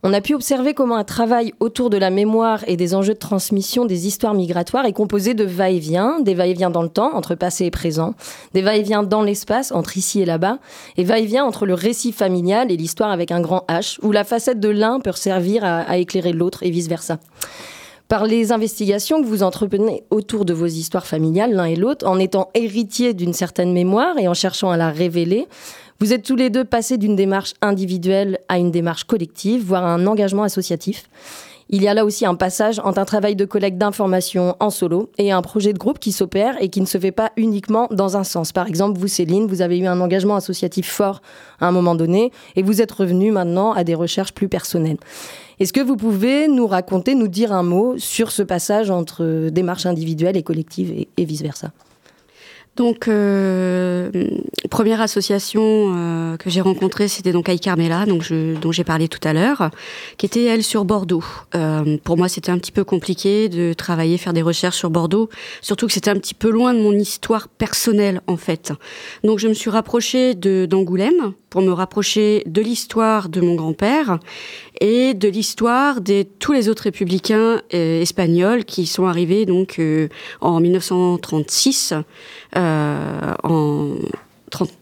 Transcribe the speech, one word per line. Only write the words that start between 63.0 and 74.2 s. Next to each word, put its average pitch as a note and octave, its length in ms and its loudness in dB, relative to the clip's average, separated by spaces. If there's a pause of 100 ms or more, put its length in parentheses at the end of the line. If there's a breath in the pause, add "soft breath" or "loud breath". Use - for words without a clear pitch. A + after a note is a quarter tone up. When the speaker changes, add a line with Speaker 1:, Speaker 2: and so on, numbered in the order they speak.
Speaker 2:
de E3+ 260 0
travailler, E3 420 0
faire F3 160 -4
des E3 80 2
recherches E3+ 360 0
sur F3+ 120 -2
Bordeaux, E3+ 400 0 (320 loud breath)
surtout G#3 280 -2
que - 40 0
c'était G3+ 180 0
un G3+ 60 2
petit - 160 -6
peu - 160 0
loin A#3 240 4
de A#3 80 4
mon G#3 120 4
histoire G#3 560 -2
personnelle, G#3 800 0
en F3+ 80 0
fait. E3 360 -6 (520 loud breath)
Donc, G#3 160 4
je A3 80 2
me A3 40 4
suis G#3+ 160 -2
rapprochée A#3+ 640 0
de, F#3 300 2
d'Angoulême F#3+ 720 2 (160)
pour F#3+ 120 0
me F#3+ 100 4
rapprocher G#3 760 0
de E3+ 160 0
l'histoire A3 640 0
de F3 120 -2
mon E3+ 160 4
grand-père G3 640 0 (600 loud breath)